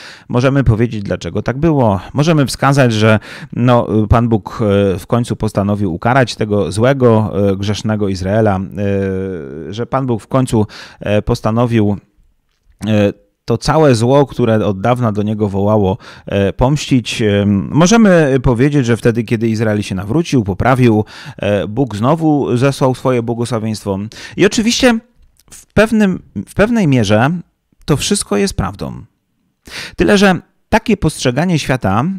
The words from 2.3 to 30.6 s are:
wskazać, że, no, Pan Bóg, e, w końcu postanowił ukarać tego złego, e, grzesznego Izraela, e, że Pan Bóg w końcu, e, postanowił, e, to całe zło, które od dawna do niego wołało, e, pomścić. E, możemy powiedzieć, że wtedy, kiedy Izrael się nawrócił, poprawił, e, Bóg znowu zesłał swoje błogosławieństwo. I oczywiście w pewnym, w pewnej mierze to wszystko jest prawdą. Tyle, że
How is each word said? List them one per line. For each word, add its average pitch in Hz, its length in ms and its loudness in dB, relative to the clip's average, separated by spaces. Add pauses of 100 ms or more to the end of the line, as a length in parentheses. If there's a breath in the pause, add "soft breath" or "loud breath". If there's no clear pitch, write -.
wskazać, 135 460 2
że, 110 260 4 (340 loud breath)
no, 120 340 2 (220)
Pan 120 200 2
Bóg, 113 340 -2
e, 101 360 2
w - 80 -12
końcu 120 300 -2
postanowił 101 580 -2
ukarać 123 400 0
tego 104 380 -2
złego, 113 600 2 (180)
e, 95 60 0
grzesznego 101 520 -4
Izraela, 98 480 0
e, 95 1160 -6
że 113 140 -6
Pan 135 200 -4
Bóg 117 160 -2
w - 40 -20
końcu, 123 400 0 (340 loud breath)
e, 104 220 -2
postanowił, 113 760 0 (880)
e, 104 260 2 (320)
to 117 140 -2
całe 147 360 2
zło, 131 320 2
które 110 400 0
od 98 140 -2
dawna 120 320 0
do 104 100 -2
niego 107 260 -2
wołało, 98 500 0 (280 loud breath)
e, 98 260 0
pomścić. 131 680 0
E, 101 240 2
możemy 156 960 2
powiedzieć, 135 440 2
że 117 100 2
wtedy, 117 280 0
kiedy 113 240 -2
Izrael 107 340 -2
się 101 120 -6
nawrócił, 117 500 -2
poprawił, 110 600 2 (320 loud breath)
e, 98 320 -2
Bóg 110 280 -4
znowu 139 600 0
zesłał 131 380 0
swoje 127 280 -2
błogosławieństwo. 110 760 -4 (380 loud breath)
I 185 100 2
oczywiście 233 520 0 (520)
w - 220 -20
pewnym, 214 500 2 (260)
w - 60 -20
pewnej 214 340 2
mierze 117 420 2 (540)
to 147 120 2
wszystko - 400 -2
jest 196 180 -2
prawdą. 87 500 -8 (920 loud breath)
Tyle, 185 220 4
że 190 220 4 (280)